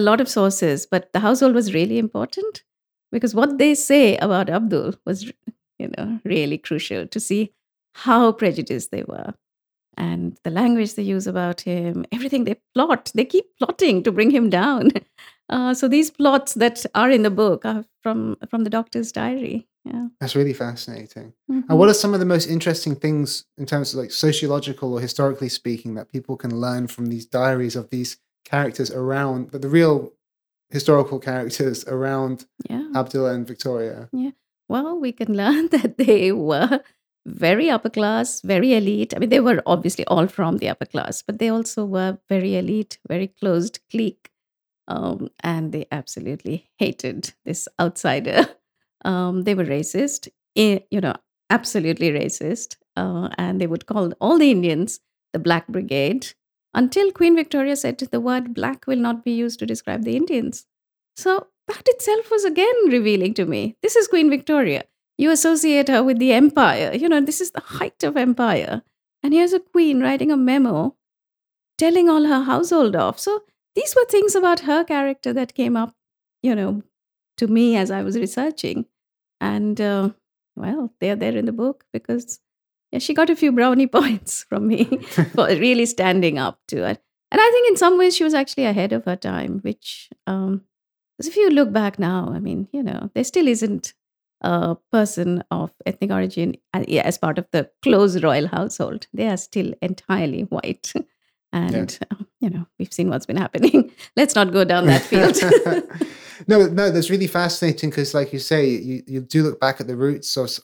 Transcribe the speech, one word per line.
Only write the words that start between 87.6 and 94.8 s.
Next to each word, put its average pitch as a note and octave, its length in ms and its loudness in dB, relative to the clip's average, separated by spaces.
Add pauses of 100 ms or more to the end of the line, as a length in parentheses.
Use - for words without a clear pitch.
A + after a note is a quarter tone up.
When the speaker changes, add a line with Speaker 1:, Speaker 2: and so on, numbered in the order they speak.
Speaker 1:
in F#4 80 4
some F4+ 200 4
ways F#4 180 4
she E4+ 100 0
was D#4 80 2
actually C#4 320 0
ahead G3+ 260 0
of A3+ 140 -4
her F#3 100 -2
time, F#2 460 -6
which, - 480 -10 (180)
um, F#3+ 360 -4 (540)
'cause C#4+ 100 -8
if E4+ 100 -4
you G4+ 120 6
look C#4 220 4
back G3+ 280 -2
now, F3+ 340 -2
I - 60 -6
mean, G3 340 -6
you C#4 100 -4
know, - 300 -6
there - 100 -2
still D#4+ 240 2
isn't A3 460 -2 (480)
a E3+ 340 0 (160)